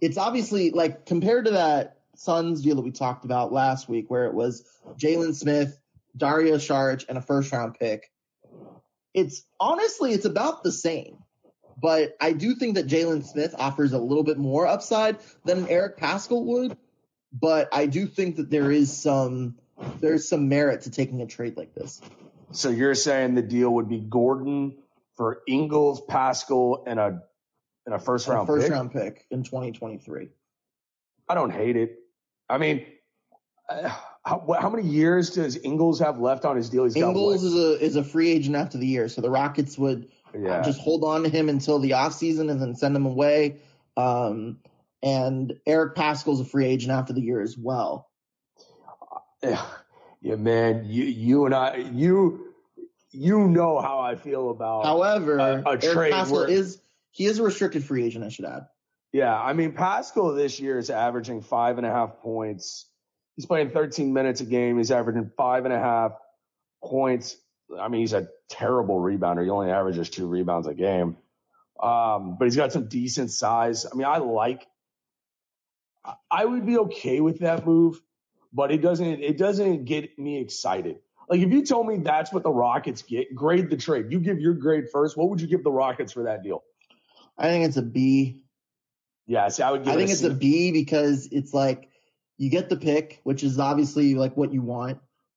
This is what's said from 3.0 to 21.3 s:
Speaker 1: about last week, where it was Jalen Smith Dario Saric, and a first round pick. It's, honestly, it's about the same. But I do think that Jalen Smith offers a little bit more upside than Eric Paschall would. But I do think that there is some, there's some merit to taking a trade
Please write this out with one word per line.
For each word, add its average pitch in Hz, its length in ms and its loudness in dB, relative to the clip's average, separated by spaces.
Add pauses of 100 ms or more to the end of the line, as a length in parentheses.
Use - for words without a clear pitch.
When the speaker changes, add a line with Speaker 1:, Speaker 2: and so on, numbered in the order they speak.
Speaker 1:
about 123 300 -2
last 135 340 0
week, 117 220 -4
where 123 160 0
it - 80 -2
was 117 300 -2 (340)
Jalen 160 380 0
Smith 147 440 -2 (400)
Dario 156 380 4
Saric, 135 520 0
and 127 80 -6
a 123 40 -8
first 139 300 0
round 117 280 -4
pick. 110 320 -4 (1040)
It's, 165 280 -2 (160)
honestly, 302 540 0
it's 196 120 0
about 240 380 -2
the 339 80 0
same. - 460 -6 (640)
But 160 400 2
I 160 120 2
do 202 220 0
think 233 200 0
that 160 120 0
Jalen 160 380 2
Smith 151 320 -4
offers 139 360 0
a 131 40 0
little 139 260 2
bit 147 140 0
more 143 300 2
upside 214 500 2 (280)
than 180 220 0
Eric 180 300 0
Paschall 202 480 -2
would. 247 320 -2 (540)
But 156 400 2
I 147 140 2
do 151 200 0
think 180 300 -2
that 151 140 -4
there 143 200 2
is 143 260 4
some, 127 600 0 (440)
there's 156 280 0
some 147 220 2
merit 143 320 2
to 123 100 -12
taking 131 300 -4
a 117 40 -8
trade 117 320 -8